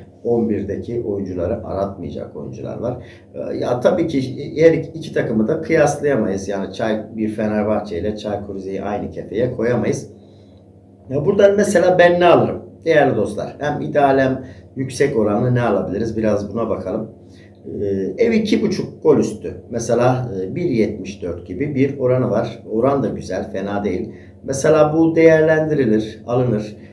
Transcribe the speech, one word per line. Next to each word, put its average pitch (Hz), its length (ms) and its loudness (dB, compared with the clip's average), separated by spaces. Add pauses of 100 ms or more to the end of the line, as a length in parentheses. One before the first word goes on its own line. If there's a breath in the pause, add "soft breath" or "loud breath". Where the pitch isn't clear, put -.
(240 loud breath)
on 113 240 2
birdeki 101 540 -4
oyuncuları 90 640 -4
aratmayacak 87 720 -6
oyuncular 65 420 -10
var. - 260 -6 (300 loud breath)
E, - 220 -6
ya - 240 -2
tabii 170 260 2
ki 139 160 -2 (340)
her 165 160 2
iki - 400 -6
takımı 117 360 -2
da 156 120 -2
kıyaslayamayız. 139 880 0
Yani 98 260 -6
Çay-, 110 420 -4
bir 110 120 -2
Fenerbahçe 104 720 -2
ile 107 180 -4
Çaykur 101 380 -6
Rize'yi 95 280 -8
aynı 104 280 -6
kefeye 113 420 -4
koyamayız. 117 640 -2 (920 loud breath)
Ya 143 140 -2
buradan 202 320 6
mesela 175 420 4
ben 175 220 8
ne 175 60 6
alırım? 135 360 4 (220)
Değerli 143 320 4
dostlar, - 420 -4
hem 139 220 -4
ideal 139 380 4
hem 131 260 2 (320 loud breath)
yüksek 131 400 0
oranlı 113 380 2
ne 123 80 2
alabiliriz? 104 540 0
Biraz 104 380 0
buna 113 140 -2
bakalım. 95 420 -4 (720 loud breath)
Ee, 196 440 0
ev 226 80 2
iki 220 300 2
buçuk - 400 -4
gol 143 160 4
üstü. - 360 -4 (160)
Mesela, 120 600 0 (100)
e, 92 140 -6
bir 90 100 -4
yetmiş 101 580 -2
dört 87 240 -8
gibi 139 280 -4
bir 131 240 0
oranı 127 320 2
var. - 400 -2
Oran 123 320 2
da 104 60 0
güzel, - 440 -6
fena 101 320 -4
değil. 92 280 -4 (320 loud breath)
Mesela 151 520 4
bu 160 200 4
değerlendirilir, 156 1080 4
alınır. 120 500 0 (160 loud breath)